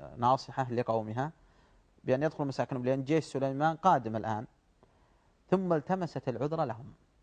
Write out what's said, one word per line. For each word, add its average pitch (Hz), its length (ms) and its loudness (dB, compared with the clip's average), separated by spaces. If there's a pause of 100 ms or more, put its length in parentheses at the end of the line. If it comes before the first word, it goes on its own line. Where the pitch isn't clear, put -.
(160)
ناصحة 127 560 2
لقومها 113 600 -2 (720)
بأن 127 180 2
يدخلوا 151 260 -2
مساكنهم، 127 360 -2
لأن 135 200 0
جيش 151 200 2
سليمان 139 520 0
قادم 127 400 4
الآن. 110 300 -4 (1040)
"ثم 185 220 2
التمست 165 560 -2
العذر 147 360 -2
لهم، 113 280 -6 (300)